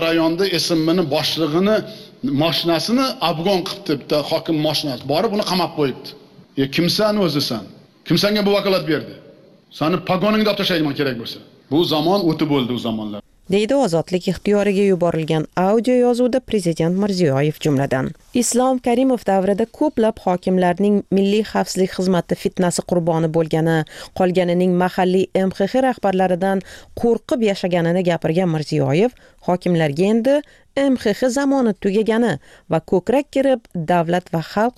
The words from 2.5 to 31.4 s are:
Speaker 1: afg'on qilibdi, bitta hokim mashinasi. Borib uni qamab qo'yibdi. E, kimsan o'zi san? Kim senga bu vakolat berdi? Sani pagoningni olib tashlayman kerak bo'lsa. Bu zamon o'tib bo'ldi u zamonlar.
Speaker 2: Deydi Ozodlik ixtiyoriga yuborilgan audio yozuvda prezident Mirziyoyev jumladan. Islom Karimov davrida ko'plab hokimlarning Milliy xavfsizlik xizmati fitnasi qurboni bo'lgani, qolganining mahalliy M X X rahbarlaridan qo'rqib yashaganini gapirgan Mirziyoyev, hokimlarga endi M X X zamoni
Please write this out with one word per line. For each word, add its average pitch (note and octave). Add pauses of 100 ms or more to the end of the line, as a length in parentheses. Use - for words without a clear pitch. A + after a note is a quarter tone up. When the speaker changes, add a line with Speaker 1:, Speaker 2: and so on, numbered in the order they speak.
Speaker 1:
afg'on F3
qilibdi, - (100)
bitta D3+ (140)
hokim D#3+ (100)
mashinasi. D3 (100)
Borib A3+
uni G#3
qamab F3
qo'yibdi. C3+ (500)
E, C3+ (120)
kimsan G#3 (100)
o'zi D3
san? G#2+ (420)
Kim E3
senga G3+
bu G3+
vakolat F#3+
berdi? A2+ (640)
Sani E3 (120)
pagoningni G#3
olib G3+
tashlayman D#3+
kerak C3+
bo'lsa. - (320)
Bu D3 (140)
zamon E3 (100)
o'tib D#3
bo'ldi B2
u A#2
zamonlar. G#2+ (320)
Speaker 2:
Deydi G#3 (100)
Ozodlik E3
ixtiyoriga G3+
yuborilgan D#3+ (140)
audio A3 (100)
yozuvda B3 (100)
prezident E3+
Mirziyoyev D#3
jumladan. C#3 (360)
Islom B3+
Karimov B3+
davrida G3 (140)
ko'plab A3+
hokimlarning F#3 (220)
Milliy G3+
xavfsizlik F#3+
xizmati F#3
fitnasi F3+
qurboni E3
bo'lgani, E3 (420)
qolganining F3+ (100)
mahalliy F#3 (220)
M -
X - (100)
X - (140)
rahbarlaridan F#3+ (440)
qo'rqib A#3
yashaganini F3
gapirgan E3+
Mirziyoyev, D3+ (360)
hokimlarga F3
endi A#3 (420)
M C#4
X -
X B3+
zamoni C4+ (100)